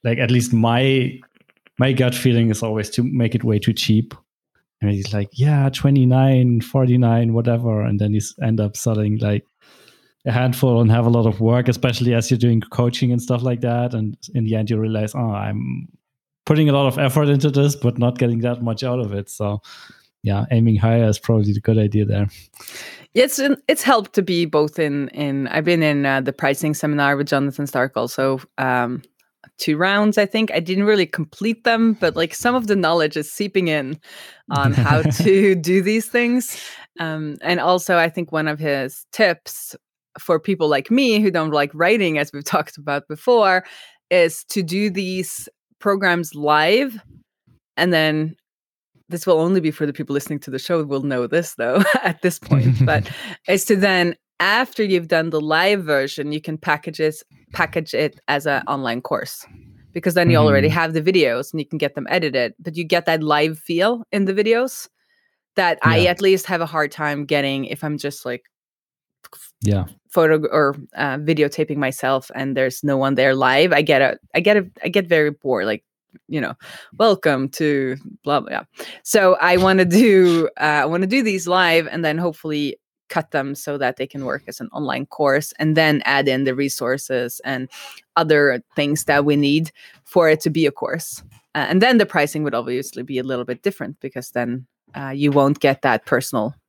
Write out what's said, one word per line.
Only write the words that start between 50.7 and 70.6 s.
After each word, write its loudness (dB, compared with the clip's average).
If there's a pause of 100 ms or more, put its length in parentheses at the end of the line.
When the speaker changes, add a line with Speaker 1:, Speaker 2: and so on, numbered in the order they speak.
Speaker 2:
will -4
know -4
this, -4
though, 0
<laughs> 0
at -4
this -2
point, 2
but 0 (220)
Speaker 1:
<laughs> -14
Speaker 2:
is 0
to 2
then, 2 (240)
after 0
you've 0
done 0
the -2
live 2
version, -2
you -6
can -8
package -4
it, 0 (380)
package -2
it -2
as -2
an -2
online -4
course, -8 (480)
because -2
then 4
you 6
already 4
Speaker 1:
Mm-hmm. 0
Speaker 2:
have -2
the 0
videos 2
and -6
you -8
can -8
get -4
them -10
edited, -2
but -12
you -6
get 0
that 0
live 0
feel -2
in 0
the -2
videos -2 (680)
that 0
I 4
Speaker 1:
Yeah. 4
Speaker 2:
at -2
least 2
have -2
a -2
hard -4
time -6
getting -2
if -10
I'm -6
just, -10
like, -8 (1160)
Speaker 1:
Yeah. 0 (240)
Speaker 2:
photo 2
or, 0 (220)